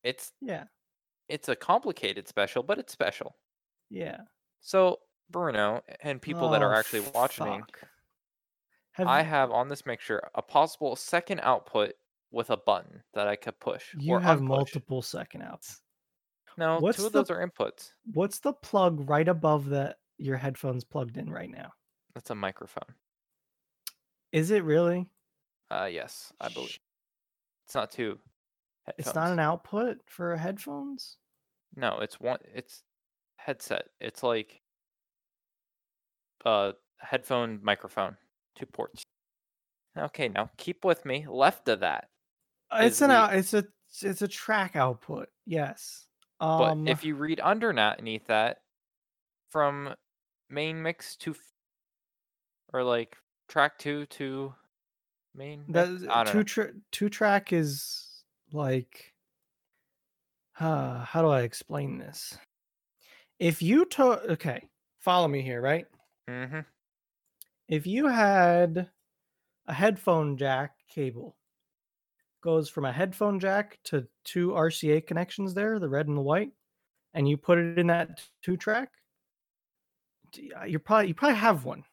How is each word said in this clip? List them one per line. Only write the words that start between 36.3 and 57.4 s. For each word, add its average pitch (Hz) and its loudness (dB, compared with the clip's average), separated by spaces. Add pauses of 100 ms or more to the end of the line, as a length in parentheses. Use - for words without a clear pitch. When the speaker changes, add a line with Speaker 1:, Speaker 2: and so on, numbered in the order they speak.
Speaker 1:
a 101 2 (260)
headphone 120 -4
microphone, 98 -2 (380)
two - -12
ports. - -10 (920)
Okay, 147 -4
now 101 -4
keep - -10
with 170 2
me. 139 -4
Left 135 2
of 107 4
that 76 -2 (600)
Speaker 2:
Uh, 220 2
it's 233 6
Speaker 1:
is - 2
Speaker 2:
an 285 8
Speaker 1:
the 262 10
Speaker 2:
out-, 214 6
it's 190 2
a, 208 2 (360)
it's 196 -4
a 202 -2
track 196 -2
output, 131 -2 (160)
yes. - -6 (500)
Speaker 1:
But 160 4
Speaker 2:
Um, 156 -2
Speaker 1:
if 160 0
you 156 -2
read 151 -4
underneath 123 0
that, 110 2 (880)
from 143 -2 (540)
main 156 -6
mix 165 -8
to - -8
f-, - -16 (1200)
or, 127 0
like, 120 -2 (300)
track 147 2
two 147 -6
to 135 -8 (800)
main 147 -16
Speaker 2:
That 170 4
Speaker 1:
mix? 185 -8
Speaker 2:
is, - -10
Speaker 1:
I 117 4
don't 110 2
Speaker 2:
two 208 6
Speaker 1:
know. 214 4
Speaker 2:
tra-, 208 -2 (180)
two 208 -2
track 202 2